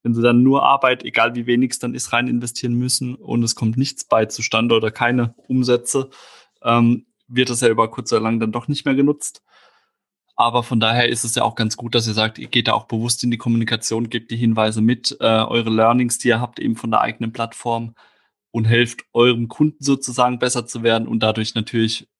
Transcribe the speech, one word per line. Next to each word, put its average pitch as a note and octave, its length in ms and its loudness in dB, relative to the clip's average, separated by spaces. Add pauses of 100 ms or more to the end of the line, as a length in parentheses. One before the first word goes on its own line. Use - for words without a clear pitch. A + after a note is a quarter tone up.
Wenn A#2+ 120 -2
sie A2+ 80 0
dann A#2+ 220 6
nur C3+ 200 4
Arbeit, C3+ 400 2
egal A#2 320 0
wie A#2+ 100 -6
wenig B2 260 0
es - 80 -10
dann B2 140 -6
ist, B2+ 180 -8
rein A#2+ 160 0
investieren A#2+ 460 -4
müssen B2 420 -4
und A#2+ 280 -4
es A2 120 -2
kommt A2+ 220 -2
nichts C3+ 260 -4
bei A2+ 220 2
zustande A2+ 500 0
oder A2 160 0
keine A#2+ 440 0 (120)
Umsätze, B2+ 640 0 (540)
ähm, A#2 420 2 (220)
wird B2 220 0
das A#2+ 120 -4
ja A#2+ 80 4
über A2+ 200 2
kurz A#2 220 -8
oder A2+ 100 2
lang A2+ 180 0
dann A2 120 -2
doch A#2 160 -6
nicht C#3+ 180 -4
mehr C#3 100 2
genutzt. C#3+ 480 0 (920)
Aber A#2+ 280 2
von A#2+ 160 -2
daher A#2 300 2
ist B2 140 -4
es A2+ 120 -4
ja A#2+ 80 0
auch A2 120 -2
ganz A2 220 -2
gut, A#2 160 -8
dass A2+ 140 0
ihr A2 60 -2
sagt, A2 260 -2
ihr A#2+ 80 -12
geht A#2 200 0
da A2+ 60 2
auch A2 120 -2
bewusst A#2 380 -4
in B2 60 0
die A#2+ 80 -2
Kommunikation, A2+ 720 -2
gebt A#2 220 -8
die A#2 40 -6
Hinweise A2 460 0
mit, A#2+ 380 0
äh, - 60 -2
eure A2+ 440 2
Learnings, A#2 480 2
die B2 120 0
ihr A#2 120 2
habt B2 180 -8
eben A2+ 160 -2
von A2+ 140 -8
der A2 120 2
eigenen A2+ 300 -4
Plattform A#2 640 -6 (600)
und A2+ 120 0
helft A#2 360 2 (120)
eurem A#2+ 340 4
Kunden D3+ 360 -2
sozusagen B2 560 0
besser B2 260 -2
zu A#2 180 -10
werden A2+ 240 2
und A2+ 140 -2
dadurch A2 340 0
natürlich A2+ 520 -2 (120)